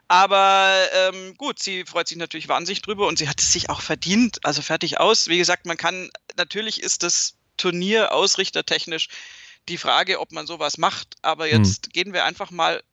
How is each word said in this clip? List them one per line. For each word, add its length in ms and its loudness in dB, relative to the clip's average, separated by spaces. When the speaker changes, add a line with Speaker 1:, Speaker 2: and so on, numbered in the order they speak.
Speaker 1:
Aber, 760 6
ähm, 420 0
gut, 220 -6
sie 260 -6
freut 240 -4
sich 120 -8
natürlich 280 -8
wahnsinnig 360 -2
drüber 240 0
und 100 0
sie 100 -2
hat 140 -4
es 100 2
sich 200 0
auch 100 -6
verdient, 640 0
also 160 0
fertig 380 -2
aus. 300 4
Wie 100 2
gesagt, 260 0
man 120 -6
kann, 340 -4
natürlich 460 -6
ist 180 -2
das 320 -2
Turnier 560 0
ausrichtertechnisch 920 -2
die 120 -8
Frage, 400 0
ob 120 -8
man 140 -10
sowas 320 -6
macht, 460 -2
aber 260 0
Speaker 2:
Hm. 80 4
Speaker 1:
jetzt 340 2
gehen 220 -4
wir 100 0
einfach 280 -4
mal 420 -2